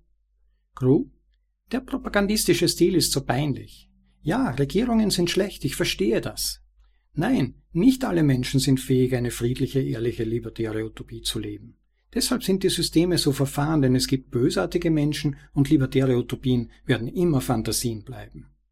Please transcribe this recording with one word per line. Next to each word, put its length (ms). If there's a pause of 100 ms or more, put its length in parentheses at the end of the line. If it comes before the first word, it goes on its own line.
(760)
Crew: 300 (640)
„Der 80
propagandistische 880
Stil 280
ist 160
so 100
peinlich. 680 (320)
Ja, 300
Regierungen 580
sind 220
schlecht, 340
ich 100
verstehe 460
das. 400 (540)
Nein, 400 (160)
nicht 340
alle 180
Menschen 360
sind 200
fähig, 360
eine 160
friedliche, 500
ehrliche, 420
libertäre 600
Utopie 360
zu 180
leben. 380 (360)
Deshalb 300
sind 180
die 80
Systeme 480
so 140
verfahren, 500
denn 140
es 120
gibt 220
bösartige 600
Menschen 460 (160)
und 160
libertäre 460
Utopien 560 (140)
werden 220
immer 340
Fantasien 640
bleiben.“ 480 (200)